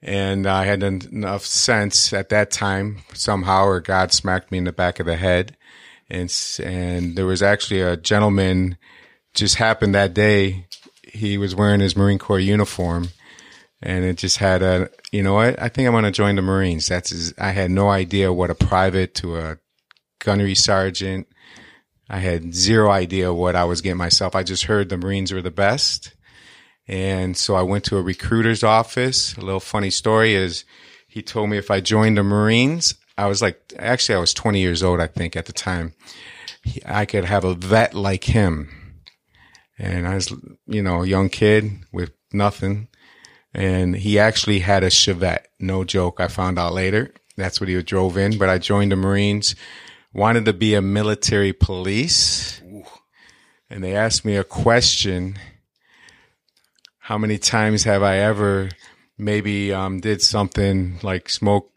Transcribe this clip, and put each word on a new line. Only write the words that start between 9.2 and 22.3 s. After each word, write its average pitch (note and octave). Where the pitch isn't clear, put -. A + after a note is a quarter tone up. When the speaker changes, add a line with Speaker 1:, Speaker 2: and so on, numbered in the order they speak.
Speaker 1:
just G#2
happened A2
that G2+
day. G2
He G#2
was G2
wearing G2+
his F#2+
Marine G2
Corps G2
uniform, F#2
and F#2
it F2+
just F#2
had F#2
a, F#2
"You G#2
know G2
what? A2+
I A2+
think C3
I'm A#2+
gonna G#2+
join G2+
the F#2+
Marines." F#2
That's F2+
his, E2+
I G2
had F#2
no G2
idea G2
what F2
a E2+
private F#2
to E2+
a D#2
gunnery G2+
sergeant. F#2+
I G2
had E2+